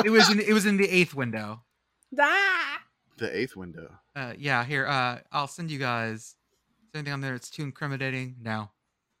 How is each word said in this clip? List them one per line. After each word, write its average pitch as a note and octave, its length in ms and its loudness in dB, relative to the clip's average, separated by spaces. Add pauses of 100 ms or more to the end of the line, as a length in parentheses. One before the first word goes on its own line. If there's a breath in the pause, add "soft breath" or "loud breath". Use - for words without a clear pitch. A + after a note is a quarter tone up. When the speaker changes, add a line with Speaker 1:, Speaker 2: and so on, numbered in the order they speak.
Speaker 1:
it G#3+ 100 4
was G#3+ 180 8
in, G#3 120 4
it G#3 120 2
was G#3+ 140 4
in G#3 100 4
the G3 120 4
eighth F3+ 260 4
window. A2 480 -6 (560)
Speaker 2:
Ah! E4+ 600 2 (380)
Speaker 3:
The G2 200 -4
eighth B2+ 160 -4
window. E2+ 380 -14 (240)
Speaker 1:
Uh, B2+ 200 -10
yeah, C3+ 280 -2
here, C3+ 220 -2
uh, B2 320 -2 (120)
I'll C#3+ 160 -2
send E3 240 -10
you D3 80 -6
guys. A#2 420 -2
Is - 160 -20 (560)
there D#3 80 -10
anything C#3+ 120 -8
on C#3 80 -6
there C3+ 120 -4
that's B2 180 -10
too - 120 -10
incriminating? C3 800 -6
No. A2 280 -6 (500)